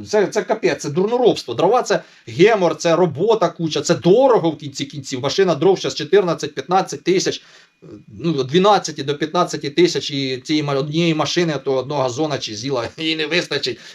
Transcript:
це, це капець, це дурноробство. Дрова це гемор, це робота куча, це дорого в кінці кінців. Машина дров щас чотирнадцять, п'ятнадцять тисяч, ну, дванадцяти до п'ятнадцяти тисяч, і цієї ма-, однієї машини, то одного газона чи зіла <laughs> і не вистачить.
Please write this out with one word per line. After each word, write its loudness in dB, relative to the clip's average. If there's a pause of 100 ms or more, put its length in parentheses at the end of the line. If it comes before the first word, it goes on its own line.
це, 2
це -2
капець, -2
це -6
дурноробство. 0
Дрова 2
це -2 (240)
гемор, 4
це 2
робота 2
куча, -4
це 2
дорого 4
в -8
кінці -10
кінців. -8
Машина 2
дров 2
щас -6
чотирнадцять, 0
п'ятнадцять -2
тисяч, 0 (640)
ну, -4
дванадцяти 2
до -4
п'ятнадцяти -2
тисяч, 0
і -4
цієї -2
ма-, -2
однієї 0
машини, 0 (100)
то 0
одного -2
газона -2
чи -8
зіла -4
<laughs> -20
і -4
не -4
вистачить. -4 (160)